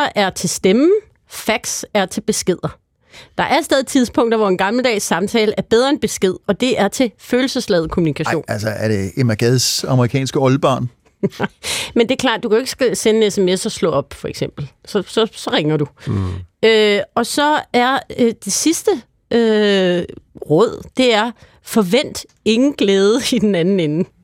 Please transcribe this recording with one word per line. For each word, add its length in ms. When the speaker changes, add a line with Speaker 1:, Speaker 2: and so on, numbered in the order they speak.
Speaker 1:
er 140
til 200
stemmen, 420
facts 640
er 120
til 160
beskeder. 560
Der 60
er 180
stadig 260
tidspunkter, 500
hvor 100
en 100
gammeldags 480
samtale 520
er 40
bedre 280
end 100
besked, 340
og 140
det 180
er 80
til 320
følelsesladet 720
kommunikation. 560
Speaker 2:
Ej, 60
altså, 160
er 180
det 300
Emma 160
Gads 500
amerikanske 560
oldebarn? 500
Speaker 1:
<laughs> 720
Men 120
det 40
er 80
klart, 240
du 60
kan 80
jo 40
ikke 100
sk-, 40
sende 300
en 60
S 80
M 80
S 80
og 60
slå 200
op, 220
for 140
eksempel. 420
Så, 220
så, 240
så 220
ringer 240
du. 100
Speaker 3:
Mm. 220
Speaker 1:
Øh, 340
og 100
så 340
er, 260
øh, 140
det 80
sidste, 380
øh, 680
råd, 380
det 160
er, 180
forvent 640
ingen 280
glæde 480
i 80
den 160
anden 240
ende. 260